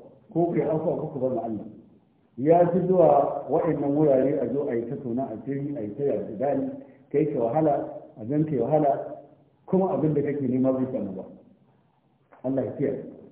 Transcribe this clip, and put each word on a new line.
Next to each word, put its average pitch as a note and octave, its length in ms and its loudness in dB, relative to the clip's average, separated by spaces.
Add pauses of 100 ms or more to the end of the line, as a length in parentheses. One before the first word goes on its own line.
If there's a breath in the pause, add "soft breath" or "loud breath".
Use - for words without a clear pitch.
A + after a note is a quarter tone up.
(340)
ko E3+ 120 2
ku E3 100 -2
yi D#3 80 0
afuwa D#3 340 0
ko C#3 160 -6
ku C#3 60 -8
bar B2+ 140 0
wa A2+ 100 -4
Allah. A2 220 -6 (720)
Ya E3 320 6
fi F3+ 180 2
zuwa D#3 640 4
waɗannan C#3+ 460 0
wurare C#3+ 440 4
a A#2+ 140 -2
zo C#3+ 140 -2
a C3 80 -4
yi A#2 120 -4
ta C3+ 80 -8
tona B2 340 -4
asiri, C#3 460 -6
a A#2+ 60 -8
yi G#2 140 -8
ta G#2+ 80 -6
yarda G#2 340 -2
dani, C3+ 320 -2 (420 loud breath)
kai D3 220 2
ka B2+ 60 -2
wahala, C#3 640 0 (160)
a A#2+ 80 -12
gan D3 200 0
ka D#3 100 -2
wahala, C#3 640 0 (460)
kuma F#3 280 2
abin D3+ 200 0
da C#3+ 80 2
kake C#3 260 -2
nema B2+ 240 2
bai B2+ 200 0
samu G2+ 200 -4
ba. F#2 120 -10 (1200)
Allah C3 220 -2
ya G2+ 60 -6
kiyaye. - 320 -4 (280)